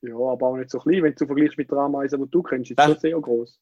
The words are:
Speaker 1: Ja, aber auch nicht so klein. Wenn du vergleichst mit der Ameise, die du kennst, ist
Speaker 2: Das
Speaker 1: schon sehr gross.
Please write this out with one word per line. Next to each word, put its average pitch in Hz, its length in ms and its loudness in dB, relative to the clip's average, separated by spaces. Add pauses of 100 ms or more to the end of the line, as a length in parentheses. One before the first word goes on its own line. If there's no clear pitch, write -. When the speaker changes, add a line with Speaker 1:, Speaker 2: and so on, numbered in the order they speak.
Speaker 1:
Ja, 117 140 -12
aber 127 320 -2
auch 127 80 0
nicht 131 140 -8
so 127 100 -6
klein. 175 240 2
Wenn 151 100 2
du - 120 -2
vergleichst 143 320 0
mit 147 120 -6
der 139 100 0
Ameise, 139 380 -2
die 135 120 -4
du 175 120 2
kennst, 131 300 -6
ist 120 80 -4
Speaker 2:
Das 143 60 8
Speaker 1:
schon 151 140 2
sehr 160 200 -2
gross. 120 420 -4